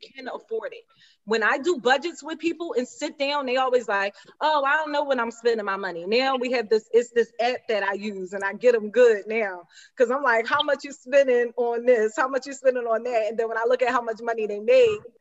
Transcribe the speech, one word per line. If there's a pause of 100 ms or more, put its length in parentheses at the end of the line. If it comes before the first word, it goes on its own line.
(140)
can
afford
it. (420)
When
I
do
budgets
with
people
and
sit
down,
they
always
like, (280)
"Oh,
I
don't
know
when
I'm
spending
my
money."
Now
we
have
this,
it's
this
app
that
I
use
and
I
get
'em
good
now. (280)
'Cause
I'm
like,
"How
much
you
spending
on
this?
How
much
you
spending
on
that?"
And
then
when
I
look
at
how
much
money
they
made, (220)